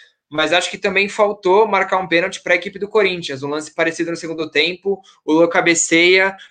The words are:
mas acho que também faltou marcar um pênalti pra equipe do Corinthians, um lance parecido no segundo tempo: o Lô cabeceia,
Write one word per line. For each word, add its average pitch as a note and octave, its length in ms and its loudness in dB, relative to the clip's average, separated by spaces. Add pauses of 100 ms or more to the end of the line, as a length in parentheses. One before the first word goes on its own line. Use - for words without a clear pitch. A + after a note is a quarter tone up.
(280)
mas D3+ 240 0
acho F3 160 2
que - 80 -10
também G3 320 -2
faltou G#3 580 2
marcar F#3+ 320 0
um F#3 100 -4
pênalti F3 340 -2
pra F3 140 0
equipe F#3+ 220 -8
do G3+ 100 -8
Corinthians, F3+ 540 -2
um C#3+ 60 -6
lance D3+ 240 -8
parecido E3 380 -2
no E3 60 -6
segundo E3 340 -10
tempo: F3+ 500 -4 (240)
o D3+ 80 0
Lô E3 140 4
cabeceia, F3 920 2 (140)